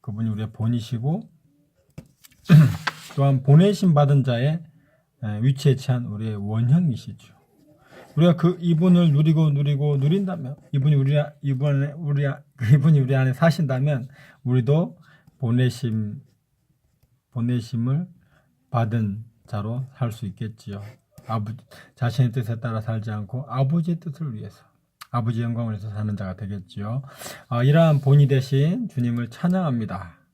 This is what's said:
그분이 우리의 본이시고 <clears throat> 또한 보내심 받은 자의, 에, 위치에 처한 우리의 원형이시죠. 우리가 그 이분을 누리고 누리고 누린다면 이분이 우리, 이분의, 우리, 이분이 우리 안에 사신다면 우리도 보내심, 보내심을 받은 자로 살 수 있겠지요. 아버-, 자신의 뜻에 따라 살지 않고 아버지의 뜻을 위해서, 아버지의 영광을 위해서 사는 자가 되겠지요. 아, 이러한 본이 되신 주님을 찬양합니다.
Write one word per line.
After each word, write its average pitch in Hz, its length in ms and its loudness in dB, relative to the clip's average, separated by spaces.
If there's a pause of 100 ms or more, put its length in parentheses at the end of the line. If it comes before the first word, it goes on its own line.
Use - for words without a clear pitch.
그분이 113 280 -6
우리의 107 240 -6
본이시고 120 760 -4 (1160)
<clears throat> - 680 4
또한 139 260 2
보내심 180 500 6
받은 143 300 4
자의, 131 360 -2 (640)
에, 107 180 -6
위치에 131 340 2
처한 123 300 -4
우리의 107 300 -6
원형이시죠. 117 960 -2 (840)
우리가 170 200 6
그 175 240 2
이분을 170 540 4
누리고 156 380 4
누리고 143 460 0
누린다면 160 600 -2 (160)
이분이 143 220 2
우리, 135 200 2 (260)
이분의, 139 560 -2
우리, 143 260 -2 (500)
이분이 147 260 4
우리 131 160 0
안에 131 180 0
사신다면 139 760 0 (340)
우리도 127 540 0 (420)
보내심, 117 800 -2 (1120)
보내심을 120 760 -4 (600)
받은 110 560 -2 (260)
자로 113 340 -8 (120)
살 117 160 -4
수 - 120 -12
있겠지요. 101 560 -12 (460)
아버-, 110 260 -6 (420)
자신의 123 360 0
뜻에 113 300 -6
따라 110 180 -6
살지 110 320 -6
않고 107 380 -10
아버지의 160 500 -2
뜻을 151 340 -10
위해서, 107 300 -16 (480)
아버지의 117 320 -2
영광을 117 300 -4
위해서 104 160 -10
사는 104 260 -6
자가 95 200 -8
되겠지요. 104 680 -8 (460)
아, 120 120 -2
이러한 151 380 6
본이 139 280 6
되신 143 600 0
주님을 120 420 -4
찬양합니다. 113 840 -4 (180)